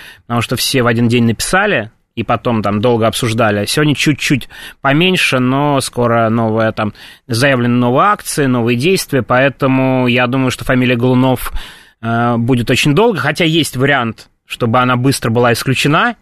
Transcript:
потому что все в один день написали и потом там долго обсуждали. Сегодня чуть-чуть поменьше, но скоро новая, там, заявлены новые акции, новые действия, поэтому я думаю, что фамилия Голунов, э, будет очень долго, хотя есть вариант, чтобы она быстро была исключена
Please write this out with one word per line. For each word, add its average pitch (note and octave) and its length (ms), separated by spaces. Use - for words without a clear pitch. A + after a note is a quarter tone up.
потому A#2 160
что B2+ 140
все - 260
в A#2 60
один A#2 220
день A#2 160
написали C#3 680
и A2+ 80
потом A2+ 380
там G2+ 200
долго A2+ 260
обсуждали. G#2+ 580
Сегодня D3+ 300
чуть-чуть - 540
поменьше, D#3+ 580
но C#3 400
скоро A#2 480
новая, A2 460
там, G#2+ 200
заявлены A#2+ 480
новые B2 320
акции, G3+ 380
новые B2 300
действия, C#3+ 460
поэтому C3 840
я B2 200
думаю, B2+ 240
что - 140
фамилия B2+ 320
Голунов, B2+ 560
э, A#2 340
будет A#2+ 360
очень C#3+ 220
долго, G3+ 260
хотя D3+ 260
есть D#3+ 320
вариант, B2+ 500
чтобы A#2+ 340
она B2+ 180
быстро B2+ 320
была A#2+ 240
исключена D#3 680